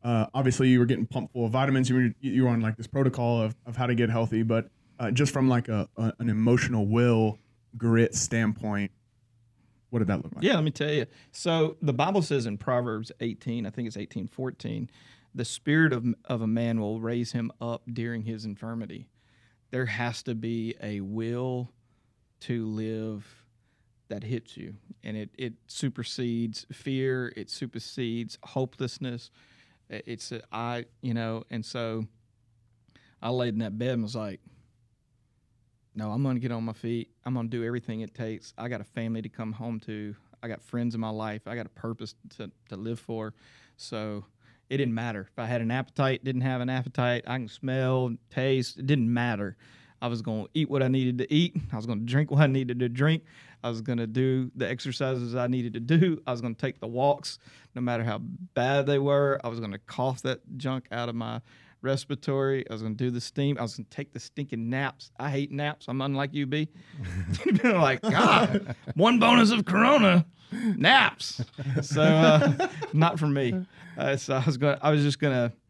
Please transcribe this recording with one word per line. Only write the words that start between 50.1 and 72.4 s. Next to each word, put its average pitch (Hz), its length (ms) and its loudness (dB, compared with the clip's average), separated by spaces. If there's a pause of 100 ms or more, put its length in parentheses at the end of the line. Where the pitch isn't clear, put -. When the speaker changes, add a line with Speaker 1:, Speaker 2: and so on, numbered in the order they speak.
Speaker 2:
gonna 110 320 -4
eat 156 160 0
what 135 140 2
I 131 60 2
needed 127 300 2
to 127 140 -2
eat. 165 220 2 (160)
I 127 60 -6
was 110 80 -6
gonna 110 160 -2
drink 131 280 2
what 143 120 4
I 147 60 8
needed 127 320 0
to 123 100 2
drink. 151 340 2 (400)
I 120 60 -4
was 113 120 -4
gonna 117 240 -2
do 127 500 0
the 113 140 -4
exercises 123 640 -4
I 123 120 -2
needed 123 260 -2
to 120 60 -8
do. 160 480 4
I 131 40 -4
was 120 100 -4
gonna 117 120 -6
take - 260 -6
the 110 80 -8
walks, 127 520 0 (340)
no 123 80 -6
matter 120 220 -2
how 110 160 -2 (340)
bad 135 320 2
they 143 140 2
were. 139 440 2
I 120 40 -6
was 117 120 -6
gonna 101 200 -6
cough 131 440 -4
that 131 180 -4 (160)
junk 131 340 -6
out 120 180 -4
of 117 60 -8
my 117 260 -6 (400)
respiratory. 135 880 -2
I 113 40 -8
was 107 100 -8
gonna 110 120 -4
do 127 140 -2
the 120 120 -4
steam. 143 360 -2
I - 40 -6
was 113 160 -6
gonna 110 120 -12
take - 240 -12
the 123 60 -10
stinking 117 500 -8
naps. 131 500 -4
I 139 100 -4
hate 139 220 -2
naps. 147 360 -6
I'm 131 140 -4
unlike 139 320 -2
you, 143 120 -2
B. 151 220 -2 (380)
<laughs> 87 400 -4
You've - 160 4
been 214 180 6
like, 135 220 4
"God, 208 760 4 (200)
one 226 240 8
bonus 233 320 8
of 226 140 2
Corona, 196 600 8 (260)
naps." 214 920 2 (380)
So, 147 220 2
uh, 156 640 8 (140)